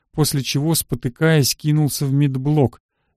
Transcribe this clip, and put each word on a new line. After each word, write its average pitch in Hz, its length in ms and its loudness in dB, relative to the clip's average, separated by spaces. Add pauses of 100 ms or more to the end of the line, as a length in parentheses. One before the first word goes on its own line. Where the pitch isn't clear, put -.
(140)
после 147 300 0
чего, 151 320 -2
спотыкаясь, 147 800 0
кинулся 151 480 0
в 135 80 -2
медблок. 139 680 0 (380)